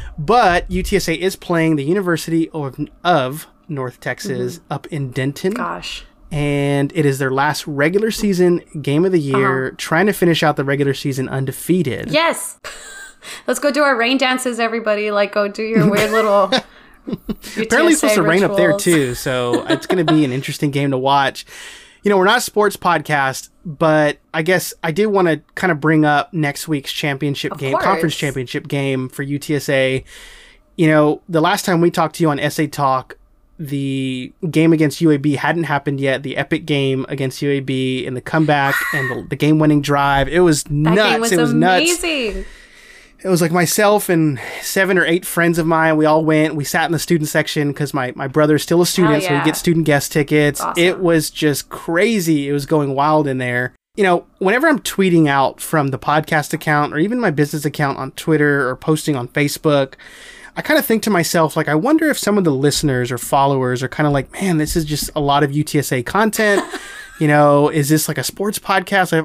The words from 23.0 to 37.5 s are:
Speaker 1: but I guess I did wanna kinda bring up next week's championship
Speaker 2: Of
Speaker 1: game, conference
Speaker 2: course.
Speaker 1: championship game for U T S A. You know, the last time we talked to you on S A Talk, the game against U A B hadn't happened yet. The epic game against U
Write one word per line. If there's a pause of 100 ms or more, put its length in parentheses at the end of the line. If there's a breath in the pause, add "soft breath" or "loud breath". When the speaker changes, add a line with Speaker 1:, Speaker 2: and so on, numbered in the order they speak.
Speaker 1:
but (160)
I
guess (100)
I
did
wanna (140)
kinda
bring
up
next
week's
championship
Speaker 2:
Of
Speaker 1:
game,
conference
Speaker 2:
course.
Speaker 1:
championship
game
for
U
T
S
A. (720 loud breath)
You
know,
the
last
time
we
talked
to
you
on
S
A
Talk, (420)
the (160)
game
against
U
A
B
hadn't
happened
yet.
The
epic
game
against
U